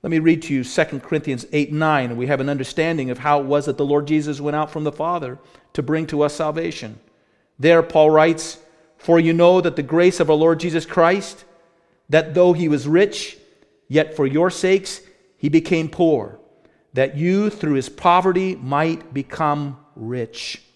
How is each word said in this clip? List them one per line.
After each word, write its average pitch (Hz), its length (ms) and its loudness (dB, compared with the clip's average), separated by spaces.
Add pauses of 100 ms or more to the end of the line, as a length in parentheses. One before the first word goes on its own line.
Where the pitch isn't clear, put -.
Let 175 80 -6
me 165 100 2
read 165 220 2
to 143 120 -6
you 131 80 -2
Second 139 400 -4
Corinthians 143 500 -6
eight 147 200 -2
nine. 147 440 0
We 123 120 -4
have 139 120 0
an 139 100 -4
understanding 143 600 -4
of 127 80 -6
how 147 220 0
it 135 60 -8
was 143 180 0
that 147 120 -4
the 147 80 -2
Lord 143 220 0
Jesus 147 340 -2
went 147 140 -6
out 151 160 -4
from 151 140 -8
the 147 80 -4
Father 151 460 -8 (340)
to 151 100 -6
bring 156 260 -2
to 147 140 0
us 147 120 0
salvation. 156 680 -6 (580)
There, 165 240 6
Paul 156 280 4
writes, 160 480 2 (400)
"For 170 200 2
you 165 140 2
know 175 280 6
that 165 140 -2
the 151 80 -4
grace 170 380 2
of 156 100 2
our 156 60 6
Lord 160 240 2
Jesus 165 260 -4
Christ, 180 580 0 (640)
that 156 260 2
though 180 180 6
he 165 160 0
was 143 180 0
rich, 185 500 0 (520)
yet 147 260 0
for 139 120 0
your 156 220 2
sakes 185 520 -2 (380)
he 143 100 -4
became 160 400 0
poor, 127 500 0 (540)
that 135 240 0
you 190 340 0
through 156 240 -2
his 131 140 -2
poverty 185 720 0
might 151 500 -4
become 143 640 -4 (200)
rich." 113 680 -10 (140)